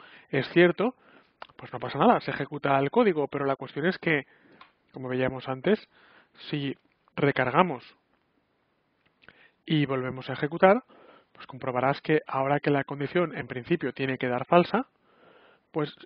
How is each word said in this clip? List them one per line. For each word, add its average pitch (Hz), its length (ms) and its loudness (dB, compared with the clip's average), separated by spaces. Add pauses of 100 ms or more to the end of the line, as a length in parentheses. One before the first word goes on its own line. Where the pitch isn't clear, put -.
(300)
es 135 200 -2
cierto, 180 440 4 (640)
pues - 160 -16
no 127 60 -10
pasa 127 200 -8
nada, 180 220 6
se - 100 -8
ejecuta 139 480 0
el 139 120 0
código, 170 380 2
pero 139 160 -4
la 135 120 0
cuestión 139 300 -6
es 185 120 -2
que, 151 280 0 (680)
como 127 160 -12
veíamos 127 400 -4
antes, 131 400 0 (600)
si 139 260 -4 (400)
recargamos 139 680 0 (1800)
y 151 220 0
volvemos 127 420 -6
a 135 40 -6
ejecutar, 170 500 2 (500)
pues - 140 -20
comprobarás 127 540 -2
que 156 260 0
ahora 139 340 0
que 151 100 0
la 139 140 2
condición 160 520 -4
en 135 100 -10
principio 127 460 -4
tiene 135 260 -4
que 131 100 -2
dar 123 180 -2
falsa, 175 400 4 (840)
pues 151 240 -6 (120)